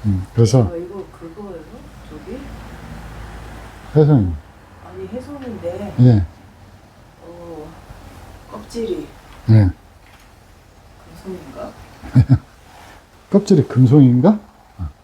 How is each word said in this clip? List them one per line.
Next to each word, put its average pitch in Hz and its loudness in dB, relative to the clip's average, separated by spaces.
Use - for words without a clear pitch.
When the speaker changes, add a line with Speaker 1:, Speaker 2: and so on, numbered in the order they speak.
Speaker 1:
음, 95 -2
그래서 117 4
Speaker 2:
아, 87 -4
이거 - -12
그거예요? 175 -16
저기? 175 -16
Speaker 1:
해송이. 143 4
Speaker 2:
아니, 185 -16
해송인데. 208 -12
Speaker 1:
예. 110 6
Speaker 2:
어, 170 -18
껍질이. 214 -8
Speaker 1:
예. 104 6
Speaker 2:
금속인가? 170 -14
Speaker 1:
<laughs> - 4
껍질이 202 2
금속인가? 131 4
어. 78 -8